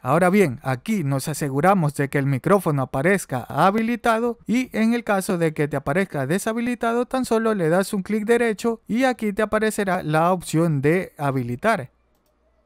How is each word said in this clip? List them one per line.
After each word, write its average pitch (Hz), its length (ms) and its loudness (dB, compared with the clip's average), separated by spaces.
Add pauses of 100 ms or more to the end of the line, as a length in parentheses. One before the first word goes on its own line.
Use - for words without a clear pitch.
Ahora 170 300 2
bien, 180 320 4
aquí 147 400 -2
nos 135 240 -2
aseguramos 151 680 2
de 139 140 -2
que - 80 -2
el 139 80 0
micrófono 147 560 2
aparezca 135 680 -2
habilitado 226 1000 0
y 247 280 -2
en 226 200 2
el 240 80 -4
caso 196 340 0
de 160 160 0
que 147 140 -2
te 147 100 -4
aparezca 147 480 -2
deshabilitado, 233 800 -2
tan 262 200 -2
solo 220 280 0
le 175 160 0
das 185 240 0
un 196 80 -2
clic 208 240 -4
derecho 233 640 0
y 233 160 0
aquí 240 300 0
te 220 100 -2
aparecerá 214 580 0
la 156 300 2
opción 160 500 0
de 170 360 0
habilitar. 135 760 -2 (760)